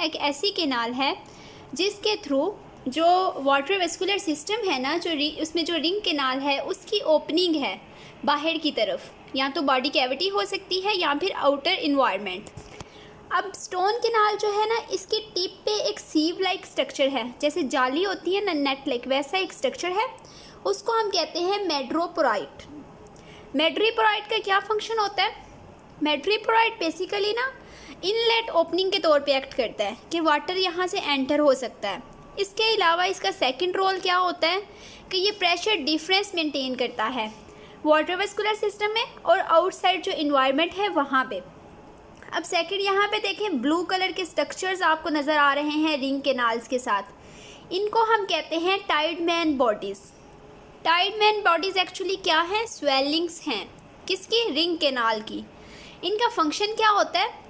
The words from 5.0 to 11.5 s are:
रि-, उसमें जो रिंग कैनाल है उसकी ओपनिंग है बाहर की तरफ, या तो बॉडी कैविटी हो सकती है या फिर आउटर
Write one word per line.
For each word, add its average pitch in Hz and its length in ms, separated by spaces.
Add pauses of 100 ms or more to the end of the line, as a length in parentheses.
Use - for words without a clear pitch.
रि-, 294 300
उसमें 320 240
जो 349 100
रिंग 330 280
कैनाल 269 360
है 277 220
उसकी 392 400
ओपनिंग 311 540
है 214 240 (460)
बाहर 294 320
की 302 140
तरफ, 214 320 (320)
या 269 140
तो 320 120
बॉडी 269 280
कैविटी 277 380
हो 403 180
सकती 370 360
है 403 160
या 311 160
फिर 339 180
आउटर 285 400